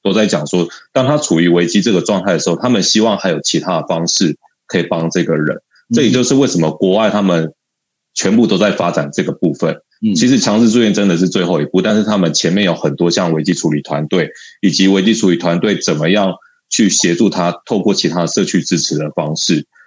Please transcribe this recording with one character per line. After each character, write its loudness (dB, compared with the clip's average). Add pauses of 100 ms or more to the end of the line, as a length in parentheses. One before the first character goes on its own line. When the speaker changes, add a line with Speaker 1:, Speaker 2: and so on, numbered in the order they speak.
Speaker 1:
都 0
在 2
讲 -2
说， 0 (260)
当 0
他 0
处 0
于 4
危 4
机 0
这 0
个 2
状 -2
态 0
的 2
时 -2
候， 0
他 -4
们 2
希 0
望 2
还 -2
有 -2
其 -2
他 -2
的 -8
方 -2
式 0 (320)
可 -4
以 0
帮 -2
这 0
个 -2
人。 -2
Speaker 2:
嗯。 -10
Speaker 1:
这 2
也 4
就 2
是 0
为 4
什 -2
么 2
国 0
外 2
他 0
们 0 (600)
全 0
部 4
都 0
在 2
发 -2
展 -4
这 -2
个 -4
部 -2
分。 -2 (300)
Speaker 2:
嗯。 0
Speaker 1:
其 2
实 4
强 0
制 4
住 4
院 2
真 0
的 2
是 2
最 0
后 0
一 -2
步， 0
但 0
是 2
他 0
们 0
前 -2
面 2
有 0
很 -4
多 0
像 0
危 0
机 0
处 -2
理 -2
团 -6
队， -2 (340)
以 2
及 2
危 4
机 2
处 2
理 2
团 -2
队 0
怎 -2
么 -2
样 2 (380)
去 2
协 0
助 2
他， -2 (120)
透 -2
过 0
其 -2
他 -2
社 -2
区 0
支 -2
持 -4
的 -4
方 -4
式， -2 (200)